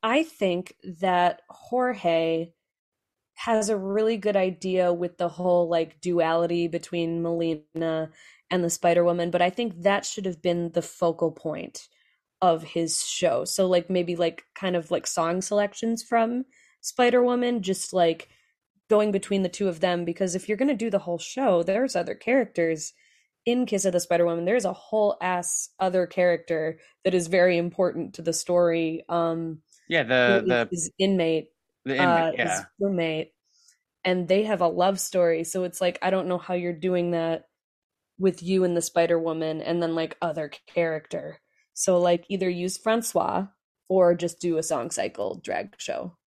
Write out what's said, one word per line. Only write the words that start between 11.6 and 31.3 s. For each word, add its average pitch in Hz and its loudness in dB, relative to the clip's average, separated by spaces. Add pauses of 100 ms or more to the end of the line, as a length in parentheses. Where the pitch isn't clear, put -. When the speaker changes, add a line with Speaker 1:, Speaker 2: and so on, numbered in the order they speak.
Speaker 1:
of 165 4
his 160 -4
show. 147 0
So, 190 0
like, 180 2
maybe, 175 -2
like, 165 -4 (100)
kind 185 -4
of, 160 -4
like, - -2
song 170 -2
selections 208 -2
from 233 0 (360)
Spider-Woman, 247 2
just, 185 -4
like, 165 2 (600)
going 214 4
between 196 0
the 175 0
two 196 -2
of 165 -4
them, 175 0
because 170 -2
if 190 -8
you're 208 -2
gonna 269 0
do 220 -4
the 196 0
whole 175 -6
show, 202 0
there's 202 -2
other 175 -4
characters 165 -2 (520)
in 240 0
Kiss 196 -2
of 190 2
the 175 2
Spider 170 2
Woman, 170 0
there 202 2
is 226 0
a 190 -2
whole 208 0
ass 180 -4 (100)
other 185 2
character 165 0 (260)
that 185 2
is 175 2
very 180 4
important 170 -2
to 170 -14
the 165 -2
story. 165 0
Um, 165 -2 (260)
Speaker 2:
Yeah, 165 0
the, 120 4
Speaker 1:
who - -
is 120 0
Speaker 2:
the 120 2
Speaker 1:
his 165 -6
inmate, 165 0 (360)